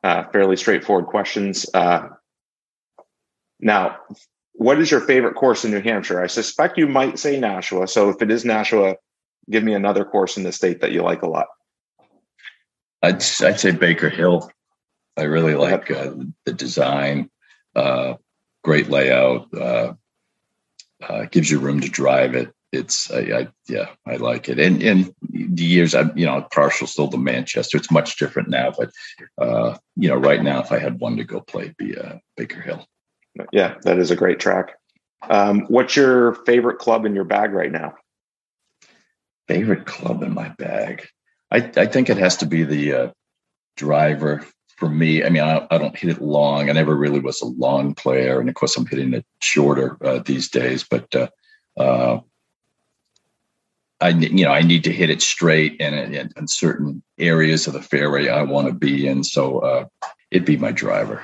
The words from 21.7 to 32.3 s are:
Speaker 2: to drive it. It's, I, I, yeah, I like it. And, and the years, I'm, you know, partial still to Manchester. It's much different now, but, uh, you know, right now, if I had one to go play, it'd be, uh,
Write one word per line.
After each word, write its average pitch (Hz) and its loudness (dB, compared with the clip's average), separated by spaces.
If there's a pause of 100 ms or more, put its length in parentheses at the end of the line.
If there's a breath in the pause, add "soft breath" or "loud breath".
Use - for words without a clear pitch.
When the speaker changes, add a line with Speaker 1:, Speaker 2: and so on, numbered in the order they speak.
Speaker 2:
to 69 -6
drive 65 2
it. 62 -4 (180)
It's, - -6
I, - -4
I, 60 -2 (200)
yeah, 50 -6 (180)
I 65 -6
like 60 -4
it. 64 -2
And, 90 4
and 92 2 (160)
the 85 -4
years, 85 4
I'm, 76 0
you 85 0
know, 69 -2
partial 71 0
still 71 -2
to 64 -4
Manchester. 64 -4
It's - -4
much 80 2
different - -4
now, 64 -2
but, 60 -4 (480 loud breath)
uh, 58 -2 (200)
you 85 2
know, 65 2
right 71 4
now, 69 0
if - -6
I 64 0
had 64 -4
one 58 -4
to 57 -6
go 55 -10
play, - -10
it'd - -16
be, 52 -8
uh, - -14 (180)